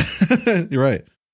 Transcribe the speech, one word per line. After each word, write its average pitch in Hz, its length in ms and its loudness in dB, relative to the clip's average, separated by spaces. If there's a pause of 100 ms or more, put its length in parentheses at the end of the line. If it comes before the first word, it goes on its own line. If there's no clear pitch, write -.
(220)
<laughs> 240 240 0 (240)
You're 135 120 0
right. 127 220 0 (300)